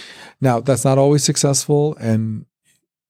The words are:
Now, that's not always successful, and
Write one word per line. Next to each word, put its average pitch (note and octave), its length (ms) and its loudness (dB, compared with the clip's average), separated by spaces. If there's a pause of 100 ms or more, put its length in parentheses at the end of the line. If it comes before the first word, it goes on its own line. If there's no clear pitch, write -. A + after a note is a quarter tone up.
(400)
Now, A#2+ 220 0
that's C3 240 -2
not C3+ 120 4
always C#3+ 240 4
successful, D3 800 0
and A2 460 -4 (640)